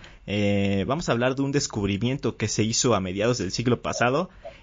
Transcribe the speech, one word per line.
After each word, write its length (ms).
Eh, 580
vamos 220
a 40
hablar 220
de 80
un 80
descubrimiento 840
que 100
se 160
hizo 320
a 60
mediados 380
del 120
siglo 320
pasado, 480